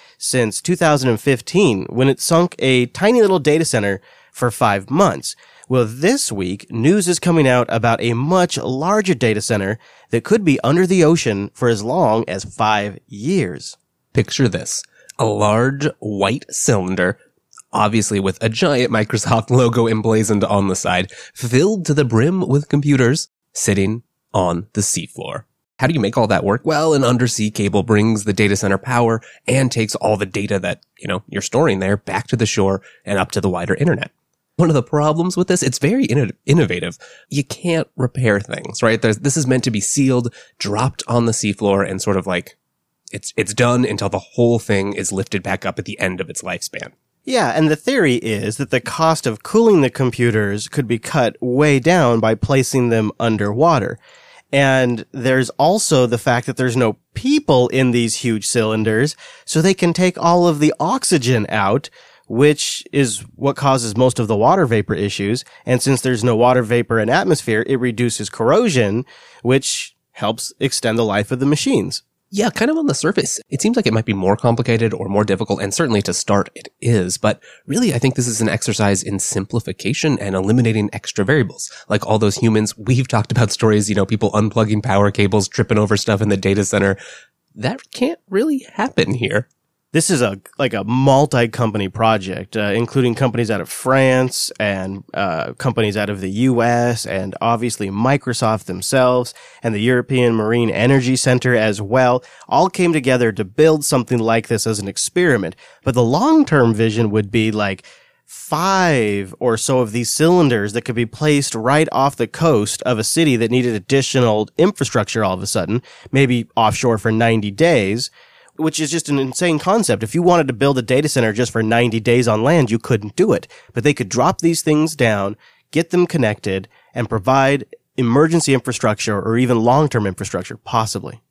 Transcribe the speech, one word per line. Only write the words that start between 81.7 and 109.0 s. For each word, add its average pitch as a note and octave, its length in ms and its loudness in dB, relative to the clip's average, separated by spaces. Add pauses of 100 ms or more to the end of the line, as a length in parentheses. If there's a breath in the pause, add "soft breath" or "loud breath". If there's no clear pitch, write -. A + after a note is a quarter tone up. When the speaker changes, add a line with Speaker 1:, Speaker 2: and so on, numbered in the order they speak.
Speaker 2:
Like - 200 -2
all G#2+ 100 2
those G#2 200 0
humans, A2 380 2
we've B2+ 320 -2
talked G#2+ 240 0
about A2 200 2
stories, G#2 360 2
you G#2 80 0
know, G2 120 0
people G#2+ 240 0
unplugging G#2+ 500 0
power G2+ 300 2
cables, G2+ 360 0
tripping - 300 -2
over G#2+ 180 2
stuff G#2 260 0
in G#2 80 0
the G2+ 80 2
data G2 280 0
center. G2 320 0 (560 loud breath)
That E3+ 380 -8
can't D4+ 360 -4
really B3+ 460 -2
happen - 400 -4
here. G#2+ 340 -2 (440)
Speaker 1:
This D#3+ 180 0
is D3 120 2
a, G2 200 -2 (160)
like, C3 160 -2
a G2+ 100 -4
multi-company A#2+ 1040 2
project, G2 720 -2
uh, G#2 180 -2
including A#2+ 400 0
companies A#2 340 -2
out G2+ 120 -2
of - 80 -10
France C3 920 0
and, G2 540 -4
uh, E2+ 400 -4
companies A2 420 -2
out G#2 140 -4
of G2+ 100 -6
the F#2 120 -6
U A#2 300 0
S A#2+ 440 0
and F#2+ 340 -6
obviously A2+ 480 -2
Microsoft A2+ 800 -2
themselves B2 680 0 (300 loud breath)
and A2+ 100 -2
the G#2 60 -2
European B2 560 2
Marine A2+ 340 0
Energy B2+ 460 2
Center B2+ 400 0
as G#2+ 260 0
well, B2+ 440 0 (240 loud breath)
all E3+ 200 2
came F3 220 0
together B2+ 400 2
to G2 140 -4
build D3+ 400 2
something B2 340 0
like A2+ 300 0
this A2+ 180 -2
as G#2+ 120 -2
an G2 100 -6
experiment. A#2+ 640 0 (300 soft breath)
But C3 100 -2
the B2 80 4
long-term D#3 720 4
vision A2 380 0
would G#2 200 -2
be, A2 220 0
like, G2+ 320 -4 (400 soft breath)
five D3 1120 0